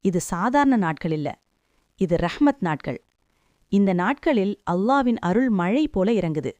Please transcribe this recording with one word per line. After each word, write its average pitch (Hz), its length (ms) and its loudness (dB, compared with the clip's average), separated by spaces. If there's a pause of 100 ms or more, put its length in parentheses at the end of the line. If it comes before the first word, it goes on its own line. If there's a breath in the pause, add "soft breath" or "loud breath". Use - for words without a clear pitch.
இது 180 180 0
சாதாரண 247 560 2
நாட்கள் 165 360 0
இல்ல. 151 280 -4 (560)
இது 175 200 0
ரஹ்மத் 277 440 0
நாட்கள். 156 440 -6 (640)
இந்த 196 240 2
நாட்களில் 208 680 0 (100)
அல்லாவின் 240 460 0
அருள் 226 320 0
மழை 214 380 0
போல 196 240 -2
இறங்குது. 156 480 -2